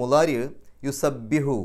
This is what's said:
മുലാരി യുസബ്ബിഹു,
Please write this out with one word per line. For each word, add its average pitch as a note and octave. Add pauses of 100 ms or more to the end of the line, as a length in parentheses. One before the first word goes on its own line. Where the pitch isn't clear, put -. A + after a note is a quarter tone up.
മുലാരി C#3+ (540)
യുസബ്ബിഹു, C#3